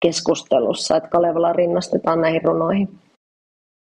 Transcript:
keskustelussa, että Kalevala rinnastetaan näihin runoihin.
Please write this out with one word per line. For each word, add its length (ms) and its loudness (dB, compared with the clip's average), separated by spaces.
keskustelussa, 920 0
että 120 -6
Kalevala 440 2
rinnastetaan 680 0
näihin 220 0
runoihin. 560 -2